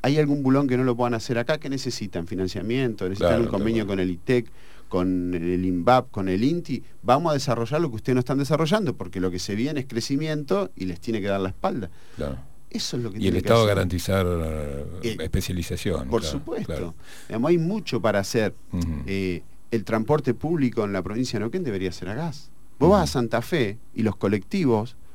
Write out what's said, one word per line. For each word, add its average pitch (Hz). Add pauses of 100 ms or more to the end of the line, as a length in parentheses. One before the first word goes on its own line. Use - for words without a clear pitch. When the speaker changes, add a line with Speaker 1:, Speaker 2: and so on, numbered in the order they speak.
Speaker 1:
¿Hay 147
algún 143
bulón 135
que 123
no 127
lo 127
puedan 120
hacer 113
acá? 147
¿Qué 147
necesitan? 113
¿Financiamiento? 101
¿Necesitan 95
Speaker 2:
Claro, 85
Speaker 1:
un 101
convenio 107
Speaker 2:
claro. 98
Speaker 1:
con 98
el 92
itec, 120 (420)
con 90
el 90
inbap, 92
con 95
el 95
inti? 156 (180)
Vamos 156
a -
desarrollar 131
lo 165
que 113
ustedes 123
no 127
están 131
desarrollando, 147
porque 92
lo 90
que 90
se 101
viene 135
es 131
crecimiento 151
y 92
les 87
tiene 110
que 98
dar 98
la 95
espalda". 104 (260)
Speaker 2:
Claro. 69 (320)
Speaker 1:
Eso -
es 120
lo 110
que 98
Speaker 2:
Y -
el 107
Speaker 1:
tiene 95
que 90
Speaker 2:
Estado 113
Speaker 1:
hacer. 104
Speaker 2:
garantizar, 95
eh, 78 (180)
Speaker 1:
Eh, 110
Speaker 2:
especialización, 87
Speaker 1:
por 113
Speaker 2:
claro, -
Speaker 1:
supuesto. 147
Speaker 2:
claro. 85 (320)
Speaker 1:
Digamos, 117
hay 175
mucho 165
para 104
hacer. 101 (200)
Speaker 2:
Ujú. 82
Speaker 1:
Eh, 95 (300)
el 110
transporte 113
público 135
en 101
la 95
provincia 110
de -
Neuquén 151
debería 95
ser 87
a 101
gas. 156 (300)
Vos 156
vas 202
a 170
Speaker 2:
Ujú. -
Speaker 1:
Santa 117
Fe 117 (180)
y -
los 107
colectivos 110 (180)